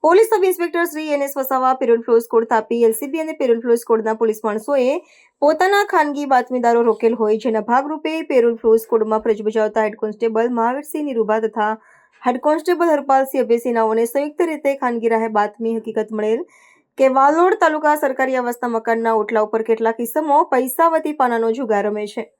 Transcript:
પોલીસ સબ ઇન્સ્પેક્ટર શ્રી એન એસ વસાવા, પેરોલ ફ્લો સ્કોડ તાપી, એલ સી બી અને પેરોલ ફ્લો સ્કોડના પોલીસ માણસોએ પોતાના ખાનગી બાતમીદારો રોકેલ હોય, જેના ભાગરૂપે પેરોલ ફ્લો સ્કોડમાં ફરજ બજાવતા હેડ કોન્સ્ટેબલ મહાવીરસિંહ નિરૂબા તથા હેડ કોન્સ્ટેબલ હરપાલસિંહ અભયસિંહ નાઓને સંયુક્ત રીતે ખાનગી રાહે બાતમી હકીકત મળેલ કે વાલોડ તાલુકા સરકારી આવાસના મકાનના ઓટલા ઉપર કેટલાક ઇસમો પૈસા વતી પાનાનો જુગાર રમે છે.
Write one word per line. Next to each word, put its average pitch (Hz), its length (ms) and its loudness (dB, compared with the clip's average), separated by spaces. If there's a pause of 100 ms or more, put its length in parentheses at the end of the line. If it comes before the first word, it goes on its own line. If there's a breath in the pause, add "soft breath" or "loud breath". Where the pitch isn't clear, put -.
પોલીસ 392 320 4
સબ 370 120 2
ઇન્સ્પેક્ટર 349 400 -2
શ્રી 311 280 -6
એન 285 100 0
એસ 277 100 -10
વસાવા, 262 460 0
પેરોલ 233 240 2
ફ્લો 233 180 2
સ્કોડ 233 300 0
તાપી, 226 340 -2
એલ 220 80 2
સી 277 160 -10
બી 320 120 -4
અને 311 180 -6
પેરોલ 233 240 2
ફ્લો 233 160 2
સ્કોડના 220 400 -2
પોલીસ 220 240 -2
માણસોએ 233 420 -2 (540 soft breath)
પોતાના 359 500 2
ખાનગી 294 400 0
બાતમીદારો 247 560 2
રોકેલ 226 320 2
હોય, 214 240 2
જેના 220 240 -2
ભાગરૂપે 294 480 -2 (160)
પેરોલ 233 320 2
ફ્લો 220 180 6
સ્કોડમાં 220 440 -2
ફરજ 220 200 -2
બજાવતા 214 400 0
હેડ 214 160 -4
કોન્સ્ટેબલ 226 560 -2
મહાવીરસિંહ 269 520 -4
નિરૂબા 220 360 0
તથા 220 240 -2 (520 soft breath)
હેડ 247 260 -2
કોન્સ્ટેબલ 320 460 0
હરપાલસિંહ 269 500 0
અભયસિંહ 233 340 0
નાઓને 226 320 0
સંયુક્ત 294 400 -2
રીતે 285 320 -2
ખાનગી 233 320 -2
રાહે 226 240 -2
બાતમી 208 400 -2
હકીકત 220 400 -6
મળેલ 220 240 -2 (560 soft breath)
કે 262 120 4 (100)
વાલોડ 320 420 4
તાલુકા 311 400 2
સરકારી 262 400 -2
આવાસના 240 320 -4
મકાનના 226 480 0
ઓટલા 214 260 0
ઉપર 220 220 -2
કેટલાક 226 360 0
ઇસમો 302 440 0
પૈસા 262 460 2
વતી 320 260 -2
પાનાનો 226 380 0
જુગાર 214 260 0
રમે 208 180 -4 (120)
છે. 208 100 -10 (140)